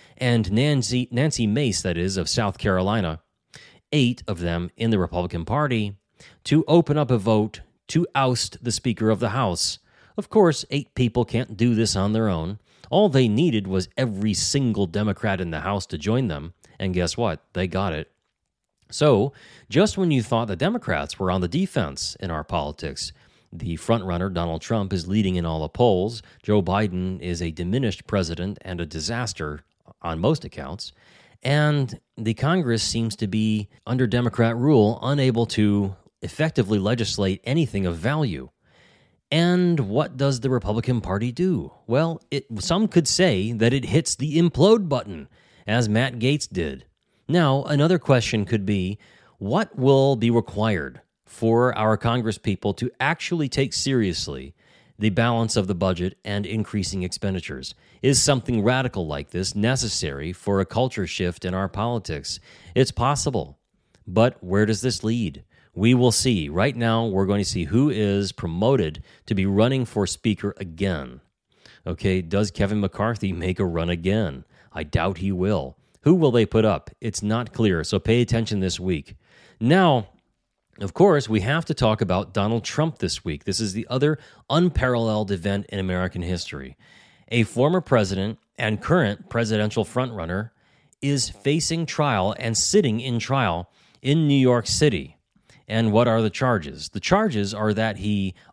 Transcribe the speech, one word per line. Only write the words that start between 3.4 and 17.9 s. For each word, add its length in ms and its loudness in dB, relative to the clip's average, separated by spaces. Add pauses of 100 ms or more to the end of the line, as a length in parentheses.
eight 340 0
of 140 -6
them 380 -2
in 100 -2
the 100 2
Republican 460 -2
Party, 500 -2 (500)
to 220 4
open 300 4
up 140 0
a 80 4
vote 420 0 (280)
to 260 2
oust 500 -2
the 80 -2
Speaker 380 0
of 100 2
the 80 0
House. 500 -2 (380)
Of 140 -8
course, 400 4
eight 240 -4
people 320 0
can't 280 -4
do 200 2
this 200 2
on 200 0
their 160 2
own. 300 -4 (280)
All 220 4
they 180 4
needed 380 2
was 280 -2
every 380 -2
single 540 0
Democrat 520 -2
in 120 -4
the 100 -6
House 240 -4
to 140 -10
join 300 -2
them, 260 -8 (240)
and 160 -4
guess 240 -2
what? 340 -4
They 140 -2
got 260 -2